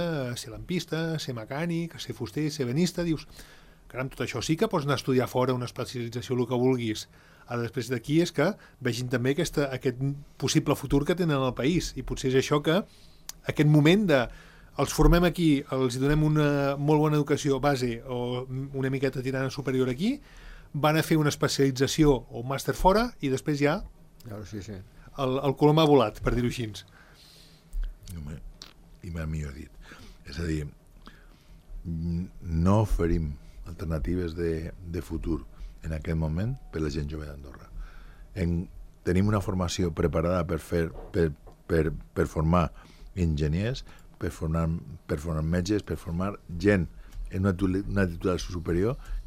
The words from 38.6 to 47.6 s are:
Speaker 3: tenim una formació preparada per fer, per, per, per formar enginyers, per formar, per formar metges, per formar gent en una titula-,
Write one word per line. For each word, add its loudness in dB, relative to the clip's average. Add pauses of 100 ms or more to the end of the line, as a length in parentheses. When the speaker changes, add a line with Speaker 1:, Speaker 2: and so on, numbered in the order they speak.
Speaker 3:
tenim 4
una 2
formació 0
preparada 2
per -2
fer, 0 (260)
per, 4 (380)
per, 4 (240)
per 2
formar 2 (480)
enginyers, 0 (340)
per -4
formar, 0 (400)
per -2
formar -2
metges, 0
per -6
formar -4 (260)
gent 4 (440)
en -2
una 4
titula-, 0